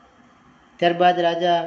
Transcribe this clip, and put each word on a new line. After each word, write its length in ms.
ત્યારબાદ 400
રાજા 480